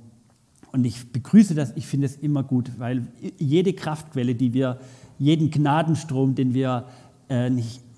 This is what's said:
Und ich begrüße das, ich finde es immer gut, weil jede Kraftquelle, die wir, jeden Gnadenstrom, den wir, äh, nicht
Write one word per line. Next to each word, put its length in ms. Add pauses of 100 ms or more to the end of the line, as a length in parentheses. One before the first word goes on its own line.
(720)
Und 120
ich 280
begrüße 420
das, 220
ich 100
finde 200
es 100
immer 260
gut, 360
weil 280 (320)
jede 340
Kraftquelle, 640
die 180
wir, 280 (360)
jeden 360
Gnadenstrom, 840
den 180
wir, 340 (420)
äh, 200
nicht 320 (180)